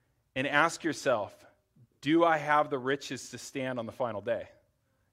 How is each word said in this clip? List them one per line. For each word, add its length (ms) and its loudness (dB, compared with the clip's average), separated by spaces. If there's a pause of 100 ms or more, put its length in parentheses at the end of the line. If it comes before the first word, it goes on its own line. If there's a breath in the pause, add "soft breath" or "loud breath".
(360)
And 100 -2
ask 380 2
yourself, 500 0 (680)
"Do 240 4
I 120 4
have 320 2
the 80 -4
riches 520 -4
to 80 -14
stand 420 -6
on 60 -4
the 80 -10
final 260 -4
day?" 300 -4 (640)